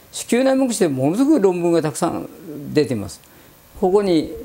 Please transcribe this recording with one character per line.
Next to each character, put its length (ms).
子 220
宮 120
内 120
膜 160
症 140
で 20
も 220
の 80
す 60
ご 80
く 80
論 200
文 120
が 100
た 100
く 60
さ 80
ん 200
出 140
て 80
ま 160
す。 100
こ 140
こ 100
に 300